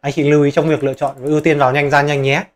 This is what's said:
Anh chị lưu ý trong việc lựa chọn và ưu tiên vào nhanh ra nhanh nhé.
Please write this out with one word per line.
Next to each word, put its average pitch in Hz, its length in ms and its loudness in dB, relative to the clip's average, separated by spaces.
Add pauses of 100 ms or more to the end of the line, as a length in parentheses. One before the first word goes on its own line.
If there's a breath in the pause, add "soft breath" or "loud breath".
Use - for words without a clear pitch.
Anh 143 120 -6
chị 147 160 0
lưu 147 140 4
ý 143 80 2
trong 160 160 -2
việc 143 160 0
lựa 135 100 -4
chọn 135 260 -6
và 131 80 -8
ưu 151 140 0
tiên 151 180 0
vào 127 120 2
nhanh 143 180 0
ra 143 120 4
nhanh 147 200 -2
nhé. 139 220 0 (120)